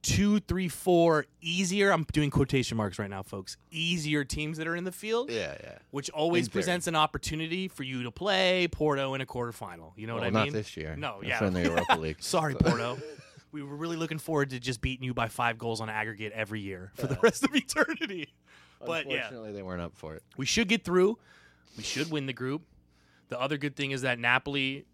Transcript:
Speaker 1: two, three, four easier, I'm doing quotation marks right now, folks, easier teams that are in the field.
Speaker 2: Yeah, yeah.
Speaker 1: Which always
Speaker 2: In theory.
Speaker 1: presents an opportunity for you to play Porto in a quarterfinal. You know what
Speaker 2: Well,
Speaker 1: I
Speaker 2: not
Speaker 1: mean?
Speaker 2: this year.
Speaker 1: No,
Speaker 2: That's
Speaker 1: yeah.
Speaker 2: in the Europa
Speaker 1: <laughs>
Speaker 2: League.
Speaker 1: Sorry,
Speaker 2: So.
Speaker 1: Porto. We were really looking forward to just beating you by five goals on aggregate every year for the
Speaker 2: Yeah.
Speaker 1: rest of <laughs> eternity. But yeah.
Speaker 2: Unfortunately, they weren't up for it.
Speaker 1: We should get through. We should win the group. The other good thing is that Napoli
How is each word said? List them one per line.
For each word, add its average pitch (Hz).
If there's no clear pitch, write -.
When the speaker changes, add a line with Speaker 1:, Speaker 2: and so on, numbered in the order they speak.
Speaker 1:
two, 208
three, 180
four 170
easier, 190
I'm 160
doing 147
quotation 131
marks 110
right 101
now, 98
folks, -
easier 156
teams 151
that 160
are 170
in 175
the 185
field. 226
Speaker 2:
Yeah, 92
yeah. -
Speaker 1:
Which 139
always 170
Speaker 2:
In -
theory. 190
Speaker 1:
presents 175
an 165
opportunity 160
for -
you 131
to 120
play 185
Porto 139
in 135
a 127
quarterfinal. 92
You 107
know 117
what 117
Speaker 2:
Well, 117
Speaker 1:
I -
Speaker 2:
not 107
Speaker 1:
mean? 143
Speaker 2:
this 107
year. 78
Speaker 1:
No, 120
Speaker 2:
That's 120
Speaker 1:
yeah. 107
Speaker 2:
in 92
the 90
Europa 85
Speaker 1:
<laughs> 80
Speaker 2:
League. 80
Speaker 1:
Sorry, 156
Speaker 2:
So. -
Speaker 1:
Porto. 123
We 147
were 139
really 165
looking 160
forward 143
to 127
just 123
beating 127
you 127
by 117
five 117
goals 113
on 110
aggregate 107
every 107
year 92
for -
the 135
Speaker 2:
Yeah. -
Speaker 1:
rest 226
of -
<laughs> 294
eternity. 285
But 156
yeah. 139
Speaker 2:
Unfortunately, 113
they 101
weren't 90
up 85
for 78
it. 78
Speaker 1:
We 135
should 214
get 180
through. 180
We 110
should 156
win 147
the 131
group. 131
The 120
other 143
good 139
thing 139
is 135
that 127
Napoli 135